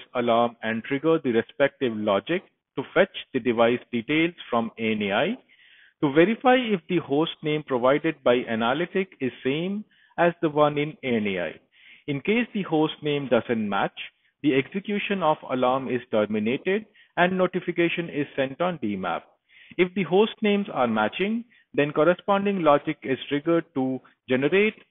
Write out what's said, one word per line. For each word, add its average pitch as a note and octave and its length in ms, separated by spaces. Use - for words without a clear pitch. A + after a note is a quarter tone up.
alarm A#2+ 480
and A2 220
trigger D3+ 380
the C3 100
respective A#2+ 640
logic G#2+ 500
to C3 80
fetch F#3+ 220
the C3 60
device A#2 400
details D#3 440
from A#2 300
A A2 140
N G#2+ 100
A G2+ 100
I D#3 260
to C#3+ 120
verify G#3+ 420
if A3+ 340
the F3+ 100
host D3+ 340
name D3+ 240
provided C#3 560
by B2 140
analytic C#3 600
is C3 120
same F3+ 420
as E3+ 240
the E3+ 80
one D3 300
in D3 240
A B2+ 140
N G#2 100
A F#2+ 140
I. D#2+ 200
In C#3 140
case A3+ 340
the G3+ 80
host D#3 300
name C#3+ 260
doesn't A2+ 400
match, G2+ 300
the C#3+ 100
execution G3 680
of D#3 140
alarm B2+ 380
is B2 140
terminated A2+ 720
and F3+ 200
notification F3 760
is C#3+ 260
sent C3+ 240
on F3 200
D G#2 140
map. F2+ 300
If F3+ 180
the G3 100
host F#3+ 360
names G3+ 320
are C3 140
matching, C#3+ 600
then C#3+ 160
corresponding G3 680
logic D3+ 420
is C3+ 160
triggered D#3+ 360
to C3 240
generate D#3 480